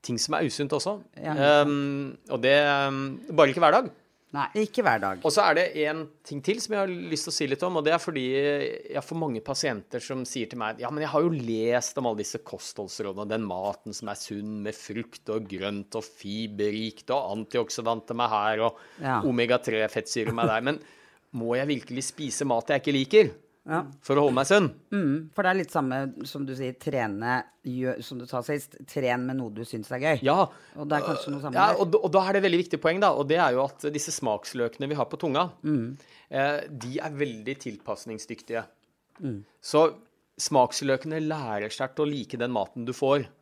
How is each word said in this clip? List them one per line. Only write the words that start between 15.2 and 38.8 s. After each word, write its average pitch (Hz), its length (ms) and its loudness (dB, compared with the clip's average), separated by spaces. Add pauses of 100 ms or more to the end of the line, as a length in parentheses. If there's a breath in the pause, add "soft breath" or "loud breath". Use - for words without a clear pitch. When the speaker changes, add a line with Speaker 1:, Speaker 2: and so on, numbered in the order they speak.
Speaker 1:
og 110 180 -4
grønt 98 480 -6
og 110 80 -4
fiberrikt 104 1080 -6
og 123 280 0
antioksidanter 113 760 -4
med 120 140 2
her 110 300 2
og 113 140 2 (260 loud breath)
Speaker 2:
Ja. 131 220 2
Speaker 1:
omega-tre-fettsyre 117 1120 2
med 117 140 2
der, 110 140 2
men 143 180 -2 (540 loud breath)
må 117 220 -2
jeg 139 120 -2
virkelig 131 360 -4
spise 147 420 -6
mat 117 220 0
jeg 143 140 2
ikke 147 100 0
liker 143 380 6 (340)
Speaker 2:
Ja. 160 200 -2 (160)
Speaker 1:
for 135 160 2
å 143 60 6
holde 135 120 4
meg 135 120 4
sunn?" 190 280 6 (160)
Speaker 2:
Mm, 160 420 0
for 202 120 -2
det 185 60 4
er 185 40 2
litt 185 160 -2
samme 135 560 -2
som 139 180 -8
du 131 120 -6
sier, 131 180 -4
trene, 120 680 -2 (200)
gjør, 127 380 -4
som 127 160 -12
du 123 80 -12
sa 123 160 -4
sist, 147 320 -4 (140)
tren 123 360 0
med 131 120 -4
noe 120 180 -4
du 107 80 -8
synes 110 300 -10
er 123 80 -6
gøy. 143 220 2
Speaker 1:
Ja. 156 260 4 (280 loud breath)
Speaker 2:
Og 147 120 -8
det 147 100 2
er - 80 -2
kanskje 143 240 -4
noe 143 100 -6
samme 139 140 -8
Speaker 1:
Ja, 190 140 6
Speaker 2:
her. 220 100 4
Speaker 1:
og, 185 160 2
og 190 160 4
da 185 80 6 (100)
er 196 40 2
det 196 100 4
veldig 175 160 4 (100)
viktig 147 120 -2
poeng 165 200 4
da, 196 140 6
og 139 140 0
det 160 100 4
er 151 140 6
jo 131 100 2
at 139 160 -4 (140)
disse 147 180 -4
smaksløkene 120 800 -2
vi 151 80 -2
har 131 100 0
på 156 100 -8
tunga, 160 360 0 (100)
Speaker 2:
Mm. 139 340 -2 (360 loud breath)
Speaker 1:
eh, 143 340 0
de 131 320 -8
er 156 120 -6
veldig 135 520 -6
tilpasningsdyktige. 113 1040 -8 (580)